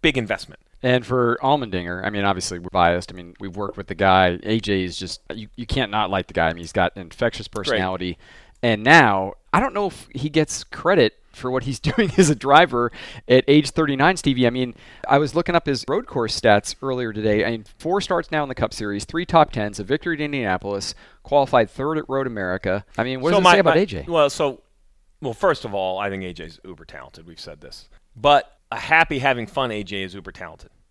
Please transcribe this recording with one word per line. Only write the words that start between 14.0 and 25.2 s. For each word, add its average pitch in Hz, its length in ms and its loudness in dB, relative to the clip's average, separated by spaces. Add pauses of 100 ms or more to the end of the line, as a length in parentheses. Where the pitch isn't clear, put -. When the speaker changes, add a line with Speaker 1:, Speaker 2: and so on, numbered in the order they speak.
Speaker 2:
Stevie. 127 300 0
I 117 40 6
mean, 123 260 -6 (320)
I 139 100 4
was 147 160 0
looking 175 220 0
up 165 100 0
his 135 220 -4
road 175 180 -4
course 117 340 -4
stats 104 400 4
earlier 127 320 -4
today. 107 320 0
I 104 60 -2
mean, 110 140 -8 (140)
four 185 220 -2
starts 175 300 -2
now 151 140 -2
in 139 40 -8
the 131 60 -8
Cup - 180 -2
Series, 101 320 -6
three 170 220 -6
top 156 240 2
tens, 104 300 -6
a 101 40 -8
victory 156 300 -4
at 147 60 -10
Indianapolis, 101 760 -4 (300)
qualified 135 460 2
third 156 280 -6
at 151 100 -8
Road 135 200 -2
America. 98 560 -4 (120)
I 113 60 -2
mean, 131 180 -4
what 147 100 0
Speaker 1:
So 196 100 4
Speaker 2:
does - 0 -
it - 20 0
Speaker 1:
my, 180 120 8
Speaker 2:
say 170 40 6
about 160 160 4
Speaker 1:
my, 165 60 4
Speaker 2:
A 202 60 0
J? 82 200 -10
Speaker 1:
well, 156 240 2
so, 139 320 -4 (580)